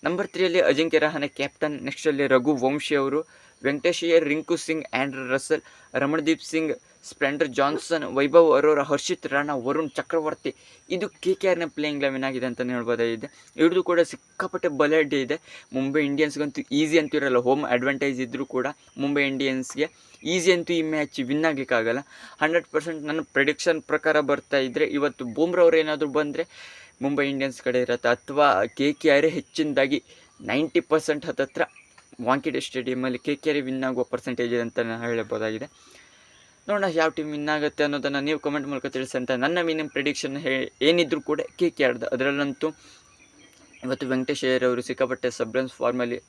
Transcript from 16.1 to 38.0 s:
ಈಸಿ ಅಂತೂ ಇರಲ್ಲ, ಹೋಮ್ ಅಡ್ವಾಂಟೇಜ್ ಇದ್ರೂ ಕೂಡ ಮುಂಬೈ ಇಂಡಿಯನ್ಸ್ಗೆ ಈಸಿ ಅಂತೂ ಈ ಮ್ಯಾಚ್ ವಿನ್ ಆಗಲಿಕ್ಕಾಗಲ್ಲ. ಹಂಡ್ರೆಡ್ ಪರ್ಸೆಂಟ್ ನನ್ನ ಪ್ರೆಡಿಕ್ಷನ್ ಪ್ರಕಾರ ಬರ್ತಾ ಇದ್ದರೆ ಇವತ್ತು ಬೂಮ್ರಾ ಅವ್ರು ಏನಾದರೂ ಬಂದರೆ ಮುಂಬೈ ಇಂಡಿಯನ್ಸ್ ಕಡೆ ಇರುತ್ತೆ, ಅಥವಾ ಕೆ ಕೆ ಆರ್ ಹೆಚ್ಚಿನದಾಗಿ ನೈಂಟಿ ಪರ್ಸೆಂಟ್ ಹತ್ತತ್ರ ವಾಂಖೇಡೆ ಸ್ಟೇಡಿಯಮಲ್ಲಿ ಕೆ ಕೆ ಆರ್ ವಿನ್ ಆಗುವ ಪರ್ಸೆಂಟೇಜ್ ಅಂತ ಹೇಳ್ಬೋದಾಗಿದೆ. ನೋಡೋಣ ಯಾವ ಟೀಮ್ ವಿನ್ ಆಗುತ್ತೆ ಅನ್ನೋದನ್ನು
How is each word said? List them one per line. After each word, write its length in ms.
ಈಸಿ 260
ಅಂತೂ 180
ಇರಲ್ಲ, 220
ಹೋಮ್ 260
ಅಡ್ವಾಂಟೇಜ್ 560
ಇದ್ರೂ 260
ಕೂಡ 200
ಮುಂಬೈ 280
ಇಂಡಿಯನ್ಸ್ಗೆ 640
ಈಸಿ 280
ಅಂತೂ 200
ಈ 100
ಮ್ಯಾಚ್ 380
ವಿನ್ 240
ಆಗಲಿಕ್ಕಾಗಲ್ಲ. 540
ಹಂಡ್ರೆಡ್ 260
ಪರ್ಸೆಂಟ್ 380
ನನ್ನ 160
ಪ್ರೆಡಿಕ್ಷನ್ 500
ಪ್ರಕಾರ 380
ಬರ್ತಾ 360
ಇದ್ದರೆ 280
ಇವತ್ತು 400
ಬೂಮ್ರಾ 380
ಅವ್ರು 140
ಏನಾದರೂ 320
ಬಂದರೆ 380
ಮುಂಬೈ 280
ಇಂಡಿಯನ್ಸ್ 320
ಕಡೆ 180
ಇರುತ್ತೆ, 280
ಅಥವಾ 580
ಕೆ 260
ಕೆ 180
ಆರ್ 160
ಹೆಚ್ಚಿನದಾಗಿ 760
ನೈಂಟಿ 400
ಪರ್ಸೆಂಟ್ 460
ಹತ್ತತ್ರ 360
ವಾಂಖೇಡೆ 380
ಸ್ಟೇಡಿಯಮಲ್ಲಿ 580
ಕೆ 160
ಕೆ 160
ಆರ್ 120
ವಿನ್ 220
ಆಗುವ 180
ಪರ್ಸೆಂಟೇಜ್ 520
ಅಂತ 240
ಹೇಳ್ಬೋದಾಗಿದೆ. 880
ನೋಡೋಣ 240
ಯಾವ 160
ಟೀಮ್ 240
ವಿನ್ 160
ಆಗುತ್ತೆ 360
ಅನ್ನೋದನ್ನು 360